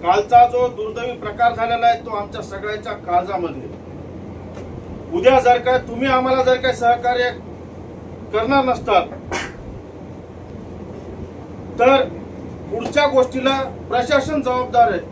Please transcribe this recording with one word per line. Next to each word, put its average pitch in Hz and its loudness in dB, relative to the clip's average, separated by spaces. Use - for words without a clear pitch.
कालचा 240 6
जो 247 2
दुर्दैवी 233 -6
प्रकार 233 0
झालेला 233 0
आहे, 233 2
तो 233 -8
आमच्या 208 -6
सगळ्यांच्या 208 -8
काळजामध्ये 175 -2
आहे. - -14
उद्या 254 8
जर 247 6
काय 254 2
तुम्ही 254 -2
आम्हाला 254 2
जर 254 6
काय 254 0
सहकार्य 240 2
करणार 254 2
नसतात, 226 2
तर 262 8
पुढच्या 233 0
गोष्टीला 269 2
प्रशासन 285 0
जबाबदार 247 4
आहे. 170 -2